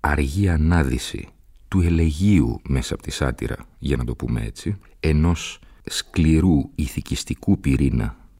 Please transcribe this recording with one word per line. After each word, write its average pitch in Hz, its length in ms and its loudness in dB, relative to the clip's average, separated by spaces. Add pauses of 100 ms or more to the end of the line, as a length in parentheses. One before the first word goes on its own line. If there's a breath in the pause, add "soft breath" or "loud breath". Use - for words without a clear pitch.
αργή 73 480 0
ανάδυση 78 800 0 (400)
του 95 120 0
ελεγείου 82 880 2
μέσα 67 260 -2
από - 80 -10
τη - 80 -10
σάτυρα, - 460 -4 (220)
για 69 180 -2
να 62 80 -2
το 58 100 -6
πούμε 58 260 -4
έτσι, 85 380 -8 (220 soft breath)
ενός 78 580 0 (260 soft breath)
σκληρού 80 920 2
ηθικιστικού - 840 -4
πυρήνα 62 560 0 (240)